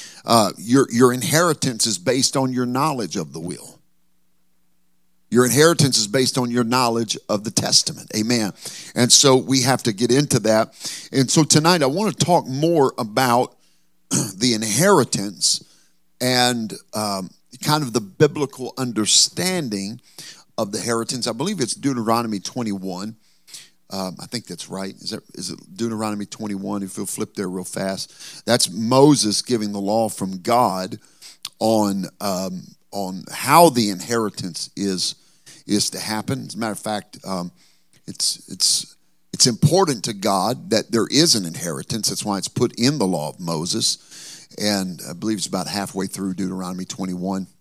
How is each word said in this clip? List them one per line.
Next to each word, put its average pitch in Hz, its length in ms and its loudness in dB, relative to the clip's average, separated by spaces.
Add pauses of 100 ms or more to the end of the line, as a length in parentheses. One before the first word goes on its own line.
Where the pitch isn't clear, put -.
(260)
Uh, 110 320 4
your, 120 340 4
your 123 220 6
inheritance 139 720 0
is 104 140 -2
based 127 360 0
on 131 160 0
your 127 140 -2
knowledge 127 500 -2
of 80 160 -6
the 76 80 -12
will. 85 400 -12 (1500)
Your 123 160 6
inheritance 143 520 6
is 107 100 0
based 123 300 0
on 123 120 0
your 120 140 2
knowledge 117 520 0 (140)
of 101 140 0
the 110 80 -6
testament. - 640 -2
Amen. 110 360 0 (440)
And 120 160 4
so 135 260 8
we 127 240 0
have 127 220 0
to 113 100 0
get 113 180 2
into 139 280 2
that. 110 340 2 (380)
And 135 180 2
so 160 140 4
tonight 160 400 4
I - 20 2
want 170 320 0
to - 80 2
talk 170 220 2
more 143 500 2
about 123 580 2 (280)
<clears throat> - 260 -20
the 113 460 0
inheritance 110 1080 2 (560)
and, 123 540 2 (200)
um, 101 360 -4 (340)
kind 151 200 2
of 120 100 -8
the 117 80 2
biblical 135 800 -2
understanding 120 1200 -2 (560)
of 107 140 -4
the 107 80 -8
inheritance. 113 480 -4
I 117 60 -4
believe 165 260 -4
it's 123 160 -2
Deuteronomy 113 640 0
twenty-one. 98 760 -8 (760)
Um, 95 300 -6
I 85 40 -14
think 117 200 -8
that's - 240 -14
right. 95 260 -8
Is - 140 -12
that, 107 120 -8 (120)
is - 160 -10
it - 100 -12 (160)
Deuteronomy 107 500 -4
twenty-one? 101 580 -6
If 95 120 -10
you'll 104 100 -6
flip - 300 -8
there 98 140 -4
real 92 160 -8
fast. - 800 -8
That's 113 240 2
Moses 113 720 4
giving 107 320 -2
the 101 80 -6
law 107 260 0
from 95 340 -6
God 95 560 0 (640)
on, 104 460 2 (160)
um, 95 400 -4 (300)
on 95 400 -6
how 160 380 6
the 117 200 0
inheritance 95 840 -4
is, 95 400 -4 (520)
is 101 220 0
to - 100 -12
happen. 110 480 -6
As - 80 -14
a - 20 -12
matter 110 140 -4
of 95 80 -8
fact, 104 460 -8
um, 90 260 -6 (560)
it's, - 420 -6
it's, - 460 -2 (380)
it's - 120 4
important 147 600 2
to 117 80 -4
God 98 560 0
that 107 220 2
there 110 200 2
is 147 240 4
an 101 100 -2
inheritance. 85 640 -6
That's 98 140 -6
why 101 140 -2
it's 92 100 -6
put 117 320 0
in 139 180 2
the 107 100 2
law 78 220 -2
of 67 100 -16
Moses. - 1080 -6 (100)
And 95 520 -2
I 73 40 -10
believe 107 240 -4
it's 87 100 -6
about 92 200 -6
halfway 98 400 -6
through 95 280 -6
Deuteronomy 92 500 -6
twenty-one. 92 600 -6 (140)